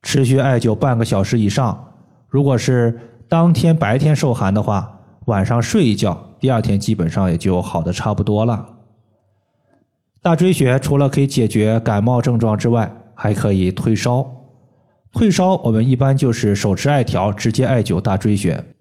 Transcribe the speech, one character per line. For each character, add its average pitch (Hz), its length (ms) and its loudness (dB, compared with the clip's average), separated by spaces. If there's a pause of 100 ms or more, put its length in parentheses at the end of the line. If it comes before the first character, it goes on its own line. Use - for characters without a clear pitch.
持 139 200 0
续 131 160 2
艾 123 180 2
灸 110 160 0
半 123 240 0
个 117 60 0
小 104 180 0
时 107 160 -2
以 104 120 2
上， 117 420 -4 (380)
如 139 140 0
果 135 140 2
是 117 400 0 (300)
当 165 240 4
天 165 240 4
白 117 220 0
天 151 180 2
受 131 180 0
寒 98 200 0
的 104 100 0
话， 98 380 -4 (240)
晚 101 200 0
上 117 160 0
睡 185 220 0
一 113 100 2
觉， 95 240 -2 (220)
第 131 100 0
二 117 120 2
天 101 180 0
基 110 160 -2
本 82 140 -2
上 92 200 0
也 82 80 -2
就 90 240 -2
好 85 200 -4
得 85 100 -4
差 104 220 -4
不 104 100 -2
多 107 220 0
了。 110 240 -4 (1500)
大 170 160 2
椎 180 160 2
穴 131 260 2
除 - 180 0
了 139 120 2
可 139 100 -2
以 139 80 2
解 131 180 0
决 107 360 2
感 104 200 0
冒 120 200 2
症 120 180 0
状 110 180 0
之 117 120 -2
外， 113 200 0 (240)
还 104 200 -2
可 101 180 -2
以 92 200 0
退 110 220 -2
烧。 123 320 -2 (840)
退 226 180 0
烧 185 280 2
我 - 120 -4
们 110 160 2
一 131 120 2
般 135 180 2
就 135 160 0
是 104 240 0
手 98 180 -2
持 139 160 -2
艾 143 140 2
条 98 280 -2
直 110 200 -4
接 127 140 0
艾 120 180 0
灸 87 160 -2
大 95 160 -2
椎 104 180 0
穴。 98 300 -2 (180)